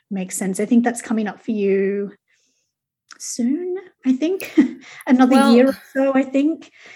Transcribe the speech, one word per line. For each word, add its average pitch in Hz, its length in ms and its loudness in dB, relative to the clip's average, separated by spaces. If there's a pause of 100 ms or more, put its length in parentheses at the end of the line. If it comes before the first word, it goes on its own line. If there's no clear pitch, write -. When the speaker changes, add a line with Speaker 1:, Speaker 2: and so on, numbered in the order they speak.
(100)
Speaker 1:
makes 190 260 -8
sense. 190 220 -6
I 208 80 -4
think 233 160 4
that's 240 200 -4
coming 220 260 -4
up - 120 -12
for - 120 -6
you 196 600 -2 (1040)
soon, 339 600 -6 (280)
I 262 80 2
think. 320 400 -4 (280)
<laughs> - 260 -20
Another 254 260 4
Speaker 2:
Well 269 220 6
Speaker 1:
year 254 140 6
or 269 100 -2 (140)
so, 269 220 0
I 262 100 2
think. 277 480 -2 (240)